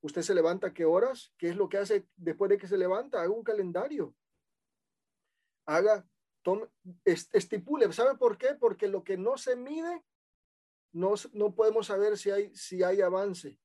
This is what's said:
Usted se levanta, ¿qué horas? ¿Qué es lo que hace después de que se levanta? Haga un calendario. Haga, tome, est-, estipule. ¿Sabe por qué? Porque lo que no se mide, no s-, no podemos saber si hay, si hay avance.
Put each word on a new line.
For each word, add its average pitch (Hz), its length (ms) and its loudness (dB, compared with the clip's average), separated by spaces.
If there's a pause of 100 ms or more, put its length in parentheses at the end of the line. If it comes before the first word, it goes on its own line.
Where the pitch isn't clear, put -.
Usted 151 180 -8
se 190 140 -2
levanta, 175 400 2
¿qué 170 100 -4
horas? 220 540 2
¿Qué 170 100 -2
es 175 80 -4
lo 196 140 0
que 196 80 -2
hace 202 280 0 (100)
después 185 340 -2
de 202 80 4
que 196 100 -10
se 196 80 0
levanta? 185 460 0
Haga 175 100 0
un 226 120 -4
calendario. 208 720 -2 (1500)
Haga, 196 420 2 (360)
tome, 202 260 -2 (380)
est-, - 280 0
estipule. 214 600 2
¿Sabe 254 240 2
por 226 180 2
qué? 269 200 -2
Porque 208 320 0
lo 196 160 -4
que 196 120 -4
no 226 220 -4
se 254 180 -4
mide, 320 480 -8 (880)
no 185 220 0
s-, - 180 -12
no 208 220 -2
podemos 220 320 2
saber 202 320 -2
si 202 120 -4
hay, 202 240 -2
si - 280 -4
hay 185 180 2
avance. 185 640 -2